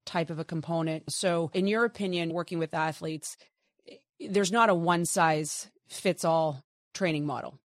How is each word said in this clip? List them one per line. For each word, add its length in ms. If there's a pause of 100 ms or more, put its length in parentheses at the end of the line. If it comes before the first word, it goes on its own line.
type 240
of 80
a 40
component. 680
So 420
in 140
your 180
opinion, 480
working 240
with 160
athletes, 640 (840)
there's 320
not 180
a 40
one 320
size 640 (180)
fits 380
all 380 (320)
training 320
model, 320 (180)